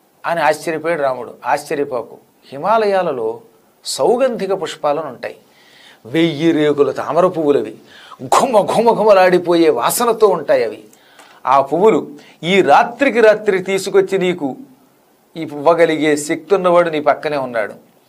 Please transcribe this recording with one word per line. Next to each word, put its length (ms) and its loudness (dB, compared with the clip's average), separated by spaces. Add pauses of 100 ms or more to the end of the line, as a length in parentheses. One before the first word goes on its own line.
(260)
అని 140 -4
ఆశ్చర్యపోయాడు 600 -2
రాముడు. 320 -4 (120)
"ఆశ్చర్యపోకు, 720 -4 (300)
హిమాలయాలలో 920 -2 (440)
సౌగంధిక 800 -2
పుష్పాలను 460 -6
ఉంటాయి, 280 -14 (720)
వెయ్యి 460 0
రేకుల 380 2
తామర 360 -2
పువ్వులవి, 500 -2 (460)
ఘుమ 380 2
ఘుమ 300 2
ఘుమలాడిపోయే 800 4
వాసనతో 560 0
ఉంటాయి 380 0
అవి. 200 -10 (640)
ఆ 140 4
పువ్వులు 480 2 (340)
ఈ 200 2
రాత్రికి 580 2
రాత్రి 380 4
తీసుకొచ్చి 600 -2
నీకు 380 -4 (800)
ఈ 40 -12
ఇవ్వగలిగే 760 2
శక్తి 380 -4
ఉన్నవాడు 360 2
నీ 100 -4
పక్కనే 360 -2
ఉన్నాడు. 380 -6 (340)